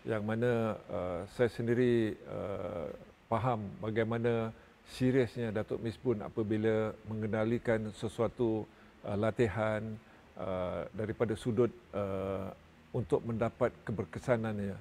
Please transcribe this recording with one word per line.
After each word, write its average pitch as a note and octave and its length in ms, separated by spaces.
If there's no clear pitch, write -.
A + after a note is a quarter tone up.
Yang A2 240
mana, A2+ 480
uh, F2+ 400
saya B2 160
sendiri, A#2 640
uh, G2 640
faham A2 480
bagaimana A2+ 720
seriusnya B2+ 560
Datuk G#2+ 320
Misbun A2 400
apabila A2 720
mengendalikan A2 880
sesuatu, A2 720
uh, G#2 80
latihan, G#2+ 640
uh, F2+ 560
daripada G#2+ 480
sudut, A#2+ 320
uh, G2 560
untuk B2 320
mendapat A2+ 480
keberkesanannya. G#2 920